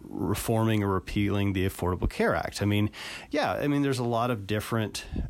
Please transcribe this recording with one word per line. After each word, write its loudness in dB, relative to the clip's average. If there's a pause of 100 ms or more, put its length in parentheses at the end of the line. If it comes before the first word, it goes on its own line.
reforming 0
or 2
repealing 0
the 0
Affordable 0
Care 2
Act. -4
I 0
mean, 2 (400)
yeah, 2
I 0
mean, 2
there's 0
a 0
lot 2
of -6
different -2 (260)